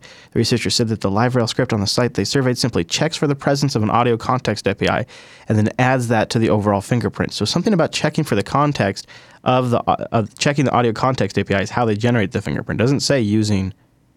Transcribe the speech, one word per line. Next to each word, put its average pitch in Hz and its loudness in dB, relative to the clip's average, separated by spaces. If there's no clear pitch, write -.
The 104 0
researcher 113 0
said 120 0
that 107 -2
the 98 0
LiveRail 117 0
script - -2
on 107 0
the 98 0
site 123 0
they 104 -2
surveyed 127 0
simply 107 -2
checks - -4
for 156 0
the 143 0
presence 143 0
of 110 2
an 107 0
audio 120 2
context 120 -2
A 98 2
P 101 -2
I 123 0
and 107 2
then 104 4
adds 127 2
that 110 2
to 117 0
the 110 2
overall 104 2
fingerprint. - -2
So - -4
something 180 0
about 165 0
checking 156 -2
for 135 -2
the 98 0
context 139 0
of 127 2
the, 117 2
uh, - 0
of 107 0
checking 147 0
the 123 2
audio 117 2
context 127 -2
A 98 0
P 98 -2
I 98 2
is 95 -4
how 123 0
they 107 0
generate 117 0
the - -4
fingerprint. - -4
Doesn't 139 2
say 139 0
using 104 0